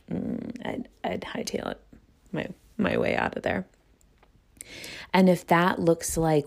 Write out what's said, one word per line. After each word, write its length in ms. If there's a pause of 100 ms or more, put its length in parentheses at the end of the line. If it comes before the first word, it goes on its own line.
(120)
mm, 540
I'd, 240 (140)
I'd 180
hightail 500
it 100 (500)
my, 160 (300)
my 200
way 180
out 220
of 60
there. 220 (1500)
And 160
if 180
that 320
looks 380
like 300